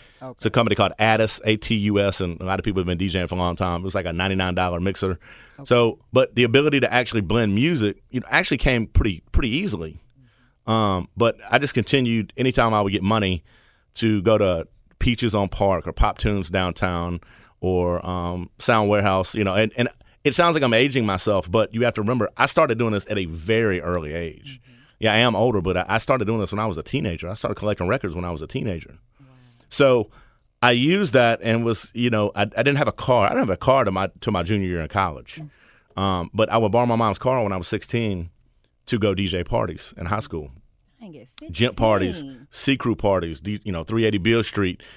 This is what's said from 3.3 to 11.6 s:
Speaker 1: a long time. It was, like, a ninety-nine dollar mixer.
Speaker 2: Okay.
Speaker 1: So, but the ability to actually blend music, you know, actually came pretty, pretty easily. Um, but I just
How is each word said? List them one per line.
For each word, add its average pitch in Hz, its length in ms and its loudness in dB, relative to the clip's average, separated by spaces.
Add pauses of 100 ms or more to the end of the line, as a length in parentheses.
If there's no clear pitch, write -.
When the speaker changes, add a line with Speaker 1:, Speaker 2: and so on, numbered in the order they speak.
Speaker 1:
a - 20 -4
long 87 180 0
time. 87 260 -2
It 92 40 -8
was, 95 100 -6
like, 92 120 -4
a 85 40 -6
ninety-nine 92 440 -2
dollar 90 260 -2
mixer. 95 300 -2 (460)
Speaker 2:
Okay. 143 80 -18
Speaker 1:
So, 120 340 4 (120)
but 127 240 2
the 120 80 6
ability 139 380 4
to - 120 0
actually 120 280 0
blend 104 340 0
music, 120 540 0
you 123 100 -6
know, - 100 -12
actually 156 280 0
came 120 300 0
pretty, - 440 0
pretty - 200 2
easily. 101 480 -4 (680)
Um, 104 500 0
but 117 220 2 (120)
I 123 100 4
just 143 140 -4